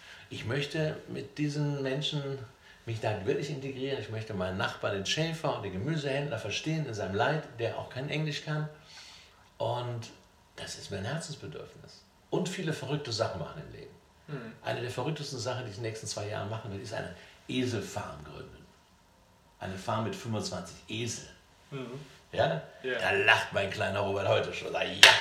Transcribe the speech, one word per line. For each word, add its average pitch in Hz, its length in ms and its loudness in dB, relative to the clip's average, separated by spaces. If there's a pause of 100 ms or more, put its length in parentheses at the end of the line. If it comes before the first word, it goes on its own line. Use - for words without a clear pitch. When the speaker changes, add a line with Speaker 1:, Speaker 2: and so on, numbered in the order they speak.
(280)
Speaker 1:
Ich - 180 -8
möchte 147 500 0 (100)
mit 135 320 -6
diesen 147 460 2
Menschen 139 560 0 (460)
mich 113 120 -2
da 104 260 0
wirklich - 260 2
integrieren. 135 500 -2
Ich - 80 -6
möchte 110 260 -4
meinen 92 240 0
Nachbarn, 113 360 0
den 98 120 -2
Schäfer 156 480 2
und 110 80 -4
den 95 120 -4
Gemüsehändler 139 640 0
verstehen 156 460 0
in 110 80 -4
seinem 95 200 -2
Leid, 139 300 4 (160)
der 113 180 0
auch - 100 -6
kein 139 200 -4
Englisch 147 360 0
kann. 151 240 0 (880)
Und 117 520 -2 (460)
das - 180 -10
ist - 160 -12
mir 98 80 -2
ein 95 60 -2
Herzensbedürfnis. - 1000 -8 (260)
Und - 180 2
viele 160 240 0
verrückte 135 400 -2
Sachen 107 260 2
machen 143 260 -6
im - 80 -12
Leben. - 220 -14 (320)
Speaker 2:
Mhm. 117 280 -8 (100)
Speaker 1:
Eine 120 160 -2
der 120 100 -2
verrücktesten 143 480 -2
Sachen, 120 280 -2
die 104 40 -8
ich 98 60 -10
in 117 80 -4
den 113 80 -2
nächsten - 160 -8
zwei 104 180 -4
Jahren 104 240 -2
machen 113 220 -4
will, 98 80 -4
ist - 140 -6
eine 107 200 -4 (320)
Eselfarm 107 800 0
gründen. - 320 -12 (1000)
Eine 95 180 -4
Farm 113 280 0
mit 98 120 -2
fünfundzwanzig 101 600 -4 (120)
Esel. 113 400 -4 (420)
Speaker 2:
Mhm. 131 300 -8 (320)
Speaker 1:
Ja? 156 300 2 (200)
Speaker 2:
Ja. 127 160 0
Speaker 1:
Da 95 120 2
lacht 107 420 6
mein 98 160 2
kleiner 98 320 0
Robert 98 260 2
heute 110 280 4
schon. 90 180 -4
Sagt, - 140 2
ja, 92 240 12 (100)